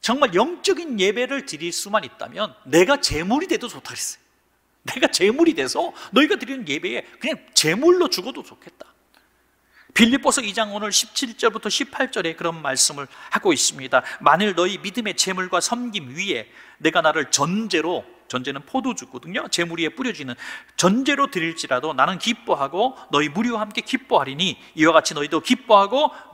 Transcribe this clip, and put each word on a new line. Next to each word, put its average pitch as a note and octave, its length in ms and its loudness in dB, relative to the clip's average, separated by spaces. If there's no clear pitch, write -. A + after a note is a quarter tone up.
정말 B3+ 340 0
영적인 D4+ 640 0
예배를 B3 460 0
드릴 E3 260 -8
수만 G3+ 320 -2
있다면 C#3+ 500 -8
내가 F3+ 360 4
제물이 G3 480 0
돼도 A#3+ 200 -4
좋다." - 220 -14
그랬어요. - 320 -10
"내가 - 220 -2
제물이 C#4 480 4
돼서 - 380 -2
너희가 D4+ 240 4
드리는 B3 320 -10
예배에 F3 340 -4
그냥 C#4+ 200 -4
제물로 D#4 540 4
죽어도 F3+ 340 -8
좋겠다." - 440 -20
빌립보서 C4 480 4
이 G3+ 100 -6
장 G#3 220 -2
오늘 G#3 180 -4
십칠 - 460 -4
절부터 A3 320 -2
십팔 - 420 -4
절에 E3 240 -4
그런 E3 240 -6
말씀을 C#3 480 -2
하고 - 240 2
있습니다. C3 480 0
"만일 F3+ 340 4
너희 F#3 220 0
믿음의 G3 400 -6
제물과 F#3 440 0
섬김 G3+ 540 -6
위에 D#3+ 380 -6
내가 D#3 240 2
나를 D#3 300 2
전제로", E3+ 760 -2
전제는 C#3 380 -6
포도주거든요, A3+ 800 -6
제물 E3+ 320 -2
위에 D#3 80 0
뿌려지는, E3+ 460 -8
"전제로 C4+ 540 4
드릴지라도 D#3+ 640 -4
나는 D#3 240 2
기뻐하고 F#3 760 -2
너희 D3+ 200 2
무리와 A3 300 -2
함께 G#3+ 200 -6
기뻐하리니 D#3 800 -2
이와 D#3+ 180 6
같이 D#3+ 220 6
너희도 D3+ 260 -2
기뻐하고 A3+ 720 2